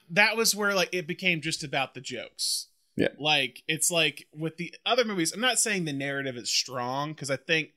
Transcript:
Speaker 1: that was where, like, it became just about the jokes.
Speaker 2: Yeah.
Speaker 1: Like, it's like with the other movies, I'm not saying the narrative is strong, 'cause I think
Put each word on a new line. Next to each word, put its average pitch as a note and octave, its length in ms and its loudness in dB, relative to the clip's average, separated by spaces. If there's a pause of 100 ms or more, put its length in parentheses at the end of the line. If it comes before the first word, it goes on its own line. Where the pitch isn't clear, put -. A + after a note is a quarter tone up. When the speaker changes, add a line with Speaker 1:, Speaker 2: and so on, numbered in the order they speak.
Speaker 1:
that G#3 260 4
was A3+ 200 2
where, G3+ 180 2
like, F3 180 4
it F3 140 -2
became F3 360 0
just D#3 220 -4
about C#3 300 -2
the C3 80 -12
jokes. - 640 -6 (300)
Speaker 2:
Yeah. - 120 4 (100)
Speaker 1:
Like, C#3 480 2
it's D#3 220 0
like D#3+ 460 0
with D#3 220 -4
the E3+ 160 -8 (120)
other A#3 200 2
movies, F#3+ 260 0
I'm F#3 80 -10
not A#3 200 2
saying G3 260 0
the D3+ 80 -4
narrative C#3 420 -4
is A#2 140 -8
strong, C3 680 -2
'cause C#3 160 -10
I C3+ 60 0
think D#3+ 400 0